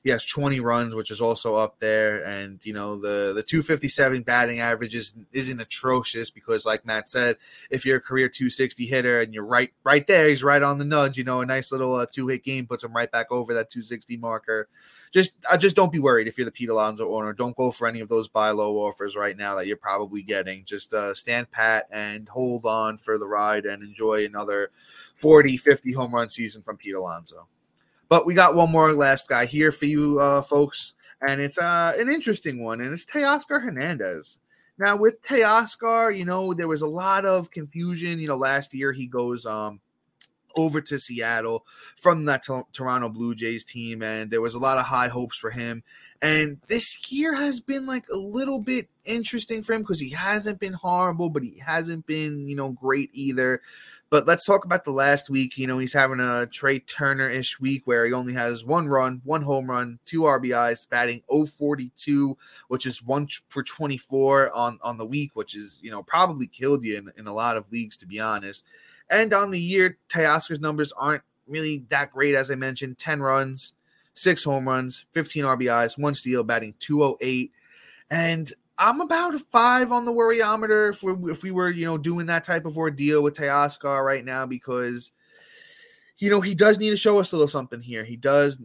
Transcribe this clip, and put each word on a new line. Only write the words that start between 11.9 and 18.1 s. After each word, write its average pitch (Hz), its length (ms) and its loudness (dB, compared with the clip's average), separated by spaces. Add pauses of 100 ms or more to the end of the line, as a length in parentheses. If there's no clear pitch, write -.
uh, 120 100 0
two-hit 127 380 -4
game 131 240 -6
puts 123 160 -8
him 113 80 -12
right 117 180 -2
back 117 220 -2
over 120 220 -2
that 113 160 -2
two 120 120 -10
sixty 120 340 -10
marker. 113 520 -4 (440)
Just, 185 220 4 (160)
uh, 180 60 8
just 180 180 4
don't 190 160 6
be 160 80 -2
worried 123 300 4
if - 100 -10
you're 127 60 -2
the 113 80 -8
Pete 120 160 -8
Alonso 107 440 0
owner. 107 200 -4
Don't 123 240 -6
go 127 160 0
for 117 160 -2
any 117 100 -6
of 110 100 -10
those 110 200 0